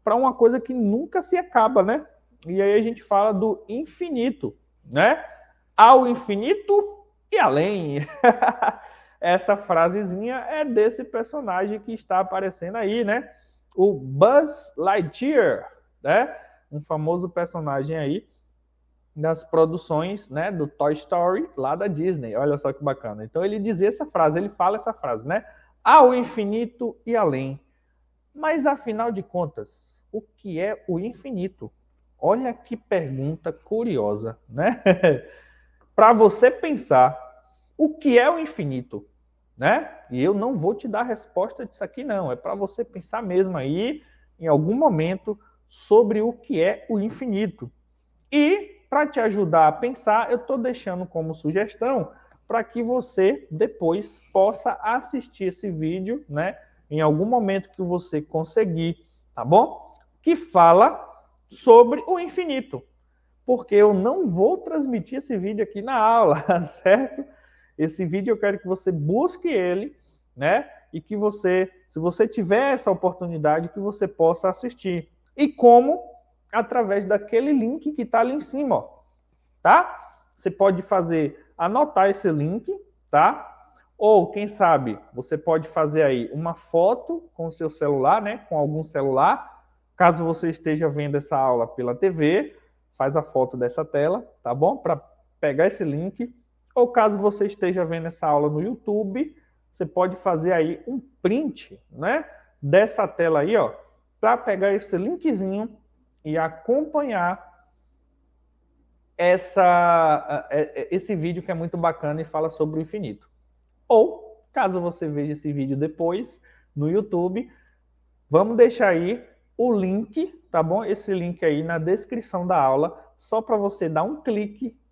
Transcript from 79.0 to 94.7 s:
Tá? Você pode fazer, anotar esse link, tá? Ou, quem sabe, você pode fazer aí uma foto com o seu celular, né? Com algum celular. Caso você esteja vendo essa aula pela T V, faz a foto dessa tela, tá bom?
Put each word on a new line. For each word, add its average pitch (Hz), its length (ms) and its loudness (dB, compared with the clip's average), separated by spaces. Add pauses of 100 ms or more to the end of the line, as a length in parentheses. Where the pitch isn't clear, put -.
Tá? - 560 2 (160)
Você - 160 -6
pode 190 320 0
fazer, 165 600 -2 (140)
anotar 196 540 0
esse 196 200 -2
link, 160 400 -4 (400)
tá? - 640 0 (240)
Ou, 208 340 4
quem 208 160 -6
sabe, 147 520 0 (160)
você 139 240 -6
pode 160 300 -2
fazer 156 340 0
aí 131 320 0
uma 165 180 -8
foto 247 800 -2
com 165 140 -10
o 160 60 -10
seu 160 180 -6
celular, 147 500 0
né? 214 300 -10
Com 156 80 -4
algum 151 260 -4
celular. 147 800 -2 (320)
Caso 170 260 4
você 165 280 -2
esteja 160 360 -4
vendo 147 300 -4
essa 143 180 -4
aula 127 320 2
pela 123 280 -6
T 190 160 0
V, 170 440 0 (440)
faz 139 180 -2
a 151 60 2
foto 131 340 -2
dessa 123 280 -4
tela, 160 440 -2 (140)
tá 120 100 -4
bom? 160 240 0